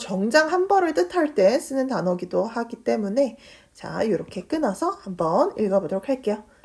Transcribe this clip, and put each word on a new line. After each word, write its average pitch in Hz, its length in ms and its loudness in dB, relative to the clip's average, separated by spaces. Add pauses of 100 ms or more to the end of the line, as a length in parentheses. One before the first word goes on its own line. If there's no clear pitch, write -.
정장 233 500 2
한 359 160 2
벌을 381 260 2
뜻할 349 420 0
때 214 240 4
쓰는 269 280 -2
단어기도 180 560 -2
하기 233 400 -6
때문에 226 540 0 (360)
자, - 360 -4
요렇게 180 380 -4
끊어서 311 420 -2
한번 196 680 0
읽어보도록 196 520 0
할게요. 220 340 -2 (220)